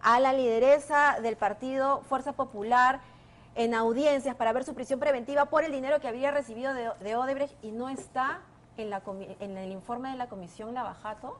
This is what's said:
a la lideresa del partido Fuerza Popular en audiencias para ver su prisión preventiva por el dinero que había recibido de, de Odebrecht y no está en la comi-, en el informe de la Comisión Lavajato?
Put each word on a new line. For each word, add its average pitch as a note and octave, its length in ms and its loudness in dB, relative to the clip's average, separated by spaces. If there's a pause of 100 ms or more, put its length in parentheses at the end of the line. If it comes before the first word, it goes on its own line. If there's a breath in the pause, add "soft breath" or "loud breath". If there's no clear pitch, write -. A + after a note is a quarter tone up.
a A#3 180 6
la C4 120 6
lideresa C4+ 880 4
del A3+ 140 -2
partido C4 640 0
Fuerza C4+ 300 -4
Popular B3 680 2 (540 loud breath)
en A#3 200 0
audiencias B3 600 2
para A3+ 180 0
ver B3+ 120 -2
su C#4 100 -10
prisión B3+ 260 -4
preventiva C#4+ 460 2
por D#4 180 2
el D#4+ 80 -4
dinero C#4 280 0
que C#4 80 -8
había B3+ 220 -2
recibido C4 440 -4
de, A#3 160 -6 (100)
de G#3+ 160 -4
Odebrecht C4+ 460 -4
y A3 100 -12
no A#3+ 160 -6
está C4+ 520 -6 (360)
en G#3+ 140 -8
la G3 140 -8
comi-, F#3+ 360 -12
en G3 180 -10
el F#3+ 140 -10
informe A#3+ 380 -10
de C4 60 -10
la B3 120 -8
Comisión G#3 440 -14
Lavajato? A3+ 680 -10